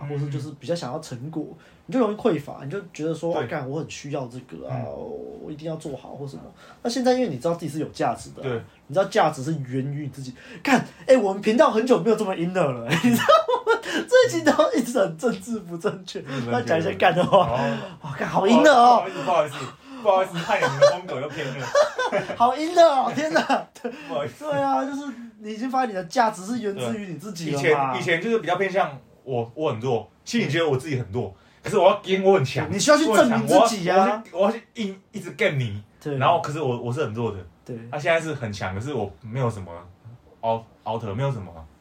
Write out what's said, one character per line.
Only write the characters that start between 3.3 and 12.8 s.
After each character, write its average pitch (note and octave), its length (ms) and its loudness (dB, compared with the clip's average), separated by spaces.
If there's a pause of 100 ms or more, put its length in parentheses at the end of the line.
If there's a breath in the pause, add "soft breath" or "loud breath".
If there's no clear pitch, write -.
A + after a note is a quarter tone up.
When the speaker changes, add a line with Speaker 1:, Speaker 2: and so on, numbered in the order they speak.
Speaker 1:
对。 D3+ 100 -2
Speaker 2:
“啊， - 20 -6
干， C3+ 240 -8
我 D3+ 80 -6
很 - 120 -10
需 - 200 -12
要 C#3 160 -6
这 B2 140 -14
个 C2+ 280 -16
啊， C2 80 -6
Speaker 1:
嗯。 - 80 -6 (580)
Speaker 2:
我 F2 80 -12
一 D3+ 60 -10
定 D#3 140 -10
要 D#3+ 60 -6
做 D3 200 -10
好 - 140 -16
或 C#3 160 -12
什 C3 100 -14
么。” - 60 -14 (400 loud breath)
那 B3 80 -2
现 B3+ 140 -4
在 B3+ 100 6
因 B3+ 60 0
为 A#3+ 80 0
你 C3+ 100 -4
知 E3 100 -6
道 E3+ 60 0
自 E3+ 60 -8
己 D#3+ 100 -8
是 D#3 80 -6
有 B2+ 100 -4
价 B2+ 260 -2
值 - 160 -12
的 - 120 -16
啊， - 20 -12
Speaker 1:
对。 A#2 180 -4 (240 soft breath)
Speaker 2:
你 C#3 80 -12
知 F3+ 40 2
道 G3 80 2
价 F#3+ 240 2
值 C3+ 120 -10
是 D#3 120 -2 (120)
源 C3 260 -4
于 D3 100 -6
你 C#3 60 -6
自 - 120 -12
己。 B2+ 140 -12 (280 loud breath)
干， C4 220 2 (220 loud breath)
欸， C4 100 8
我 G3 160 2
们 G3+ 80 -6
频 G#3+ 160 2
道 C#4 140 6
很 A3 160 0
久 A#3 140 6
没 G#3+ 100 2
有 A3 60 4
这 A3 80 -4
么 F#3 100 -2
inner F3 320 0
了， A#2+ 220 -4